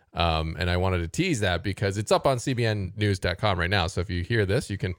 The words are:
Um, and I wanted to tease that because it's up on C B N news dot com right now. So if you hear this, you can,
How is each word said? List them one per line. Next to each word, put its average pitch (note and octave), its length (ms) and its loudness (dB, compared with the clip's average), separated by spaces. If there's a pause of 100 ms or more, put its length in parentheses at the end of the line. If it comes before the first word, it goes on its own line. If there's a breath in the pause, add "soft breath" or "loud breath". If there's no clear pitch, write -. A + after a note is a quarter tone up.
(120 soft breath)
Um, D#2+ 460 0
and F2+ 120 0
I F2+ 60 2
wanted F#2 220 2
to E2+ 100 -2
tease D#3 320 0
that F2+ 240 0
because G2 340 -2
it's G#2+ 140 0
up - 140 4
on C3+ 120 4
C C3+ 140 -2
B A#2+ 120 0
N G#2 320 -2
news G#2 220 0
dot F2 200 -2
com G2 200 2
right F2 120 0
now. G2+ 180 2
So - 120 -4
if - 100 -4
you F2+ 120 -2
hear A2+ 240 0
this, G2 240 0
you G2 80 -4
can, F#2 200 -4